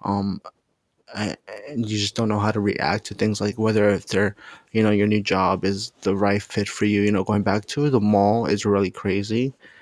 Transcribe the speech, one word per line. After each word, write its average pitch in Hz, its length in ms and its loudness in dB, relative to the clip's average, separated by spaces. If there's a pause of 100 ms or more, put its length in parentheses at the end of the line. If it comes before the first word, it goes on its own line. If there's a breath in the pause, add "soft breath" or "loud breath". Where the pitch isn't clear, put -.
um, 101 360 -4 (720)
a-, 104 220 -6 (320)
and 123 200 -6
you 107 100 -4
just 101 160 -4
don't 113 140 0
know 107 100 0
how 104 140 0
to 107 80 -2
react 98 460 -2
to - 80 -12
things, 107 260 -2
like, 104 180 -2
whether 110 300 2
if 98 180 0
they're, 101 300 0 (360 loud breath)
you 110 100 2
know, 107 80 4
your 104 160 2
new 107 160 2
job 95 420 0
is 98 280 -4 (100)
the 98 140 0
right 101 260 2
fit - 260 -4
for - 160 -4
you. 104 180 4
You 104 100 4
know, 95 120 0
going 104 180 0
back 101 240 -2
to 147 240 -2
the 127 100 4
mall 104 460 4
is 104 180 0
really 101 260 2
crazy, 107 640 -2 (300 loud breath)